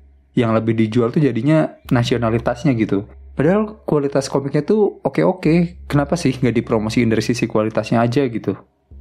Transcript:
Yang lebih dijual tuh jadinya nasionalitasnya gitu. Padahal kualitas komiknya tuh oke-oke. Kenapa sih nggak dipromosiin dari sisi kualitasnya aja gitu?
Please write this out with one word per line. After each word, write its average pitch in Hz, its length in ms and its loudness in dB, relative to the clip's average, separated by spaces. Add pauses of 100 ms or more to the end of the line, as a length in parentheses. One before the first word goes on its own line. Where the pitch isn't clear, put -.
(340)
Yang 117 260 2
lebih 113 140 0
dijual 113 400 2
tuh 170 80 2
jadinya 139 560 0 (160)
nasionalitasnya 120 800 0
gitu. 104 320 0 (320)
Padahal 208 480 0
kualitas 139 400 0
komiknya 143 400 -2
tuh 208 400 0
oke-oke. 170 800 0
Kenapa 143 320 -2
sih 131 160 0
nggak 117 240 0
dipromosiin 113 480 0
dari 110 160 2
sisi 117 240 -2
kualitasnya 110 560 0
aja 120 240 2
gitu? 107 320 -4 (440)